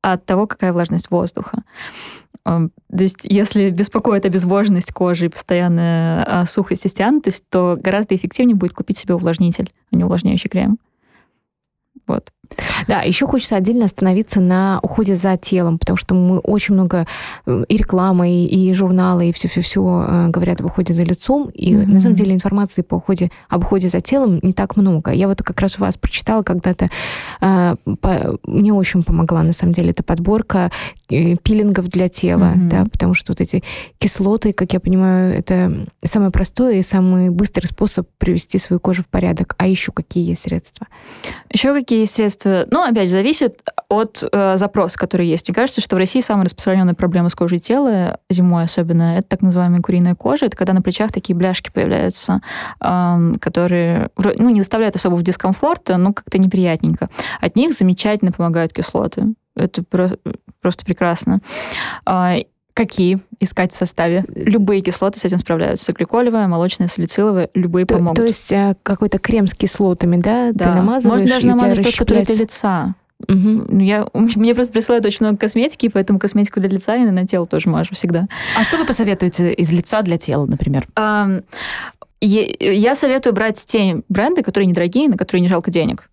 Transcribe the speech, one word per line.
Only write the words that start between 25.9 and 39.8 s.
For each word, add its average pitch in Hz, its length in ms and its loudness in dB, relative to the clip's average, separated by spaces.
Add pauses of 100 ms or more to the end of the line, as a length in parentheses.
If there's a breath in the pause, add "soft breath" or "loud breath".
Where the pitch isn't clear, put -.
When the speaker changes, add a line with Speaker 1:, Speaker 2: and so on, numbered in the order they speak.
Speaker 2:
прочитала - 460 -2
когда-то, 180 440 -2 (540 loud breath)
э, 180 340 4 (240)
по-, - 460 0
мне 208 260 2
очень 190 320 2
помогла, 165 400 2
на 165 80 2
самом 175 220 0
деле, 170 160 2
эта - 140 -2
подборка, 180 680 0 (380 loud breath)
э, 170 260 2
пилингов 202 540 0
для 180 180 0
тела, 180 480 2
Speaker 1:
Мгм. 180 140 2
Speaker 2:
да, 175 200 2
потому 180 240 0
что - 200 -4
вот - 80 -4
эти - 200 -2 (380 loud breath)
кислоты, 202 540 0
как - 180 -2
я 185 80 0
понимаю, 185 580 2
это 180 480 0 (200)
самое 196 260 2
простое 240 440 2
и 190 80 2
самый 185 460 2
быстрый 180 380 -2
способ - 400 -2 (100)
привести 175 400 -2
свою 180 220 -2
кожу 185 240 -2
в - 60 -12
порядок. 175 480 -2
А 185 100 0
ещё 190 240 -2